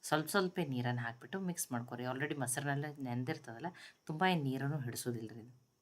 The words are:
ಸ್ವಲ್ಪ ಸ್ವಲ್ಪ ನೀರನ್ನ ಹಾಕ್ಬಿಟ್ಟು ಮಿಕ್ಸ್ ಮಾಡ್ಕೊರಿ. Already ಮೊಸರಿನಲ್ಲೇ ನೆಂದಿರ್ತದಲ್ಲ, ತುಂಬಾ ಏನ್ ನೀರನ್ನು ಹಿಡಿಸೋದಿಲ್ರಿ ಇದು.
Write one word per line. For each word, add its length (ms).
ಸ್ವಲ್ಪ 240
ಸ್ವಲ್ಪ 400
ನೀರನ್ನ 320
ಹಾಕ್ಬಿಟ್ಟು 400
ಮಿಕ್ಸ್ 320
ಮಾಡ್ಕೊರಿ. 320
Already 360
ಮೊಸರಿನಲ್ಲೇ 640
ನೆಂದಿರ್ತದಲ್ಲ, 640
ತುಂಬಾ 220
ಏನ್ 160
ನೀರನ್ನು 360
ಹಿಡಿಸೋದಿಲ್ರಿ 600
ಇದು. 300